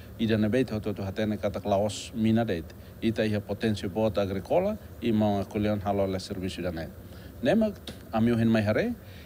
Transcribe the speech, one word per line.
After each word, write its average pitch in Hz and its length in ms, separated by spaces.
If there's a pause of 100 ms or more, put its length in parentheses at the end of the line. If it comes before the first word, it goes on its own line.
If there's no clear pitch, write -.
(180)
e 113 80
dana 107 220
beit 123 240
ho 107 80
tu 101 220
hatene 104 340
kata 98 240
klaus 101 540
mina 110 300
deit. 90 200 (380)
Ita 110 240
ia 104 140
potensi 104 480
bota 101 340
agricola 180 560 (240)
e 120 100
mão 107 260
acolhendo 104 460
halo 98 220
le 95 120
serviço 90 440
dana. 85 260 (540)
Nema, 202 320 (360)
a 113 100
meu 117 180
hen 113 100
mai 113 140
hare, 143 320 (300)